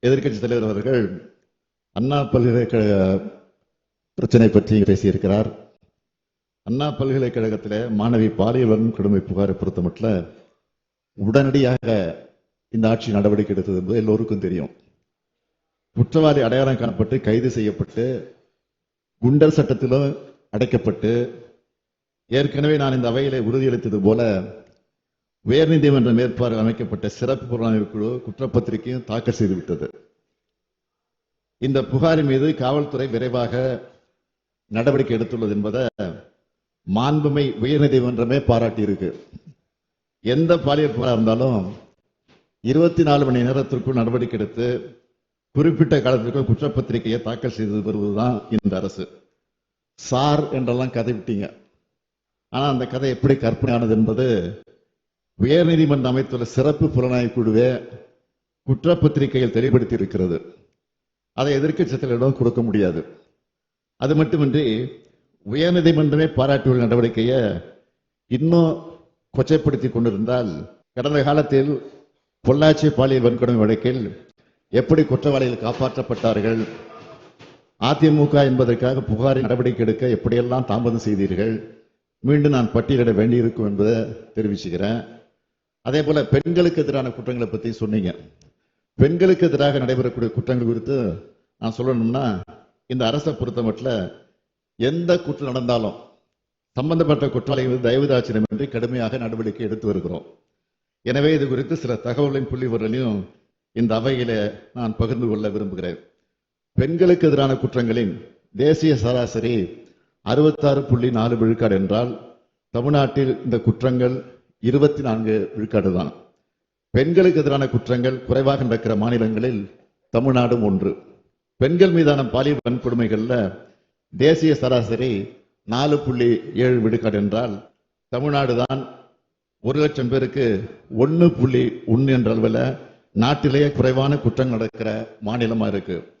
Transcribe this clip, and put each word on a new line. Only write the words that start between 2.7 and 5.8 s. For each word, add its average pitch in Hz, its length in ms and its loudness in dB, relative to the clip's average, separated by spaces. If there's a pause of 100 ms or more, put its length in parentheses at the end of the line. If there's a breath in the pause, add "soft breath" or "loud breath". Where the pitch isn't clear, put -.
பிரச்சனை 113 380 4
பற்றி 107 200 4 (140)
பேசியிருக்கிறார். 101 600 2 (1200)